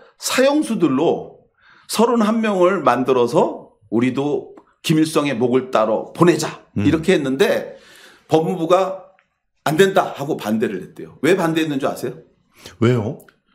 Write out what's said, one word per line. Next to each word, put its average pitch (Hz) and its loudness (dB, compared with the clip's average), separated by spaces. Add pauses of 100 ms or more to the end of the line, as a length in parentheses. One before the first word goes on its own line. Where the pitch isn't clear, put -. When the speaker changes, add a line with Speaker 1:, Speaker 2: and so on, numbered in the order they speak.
(180)
Speaker 1:
사형수들로 175 0 (500)
서른한 226 0
명을 190 2
만들어서 127 0 (200)
우리도 131 -2 (280)
김일성의 156 0
목을 123 0
따러 110 0
보내자. - 0 (140)
Speaker 2:
음. 101 0
Speaker 1:
이렇게 165 2
했는데 143 0 (520)
법무부가 175 0 (600)
"안 151 -2
된다." 190 2
하고 143 -6
반대를 110 -4
했대요. - -20
왜 175 2
반대했는 160 -2
줄 127 -2
아세요? - -8 (640)
Speaker 2:
왜요? 117 0 (360)